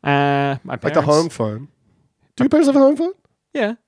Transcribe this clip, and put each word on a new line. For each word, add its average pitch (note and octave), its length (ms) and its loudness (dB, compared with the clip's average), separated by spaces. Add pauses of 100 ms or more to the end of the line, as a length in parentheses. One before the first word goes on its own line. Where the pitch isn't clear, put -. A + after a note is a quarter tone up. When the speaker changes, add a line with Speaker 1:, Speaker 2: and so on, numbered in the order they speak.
Speaker 1:
Uh, C#3 600 0
my C3+ 100 -12
Speaker 2:
Like - 80 -10
the - 80 -2
Speaker 1:
parents D3+ 160 0
Speaker 2:
home D#3 240 2
phone. A2 380 -8 (680)
Do - 80 -2
your C#4 60 0
parents D4+ 180 4
have C#4 80 2
a C#4+ 40 4
home C#4 160 4
phone? E4 180 -4 (400)
Speaker 1:
Yeah. B3 140 -2 (200)